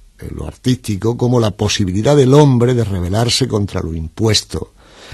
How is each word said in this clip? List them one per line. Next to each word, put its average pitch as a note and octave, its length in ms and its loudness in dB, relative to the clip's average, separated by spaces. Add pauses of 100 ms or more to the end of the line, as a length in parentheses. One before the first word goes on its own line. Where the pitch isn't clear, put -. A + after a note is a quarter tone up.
(200)
eh, - 140 -14
lo D2 140 -10
artístico A#2 720 -4
como B2 220 0
la A2 120 2
posibilidad G#2+ 640 -2
del C3 180 4
hombre B2+ 420 6
de A#2 80 0
rebelarse G2+ 640 -2
contra G2+ 340 -2
lo E2 120 -6
impuesto, E2 760 -4 (420)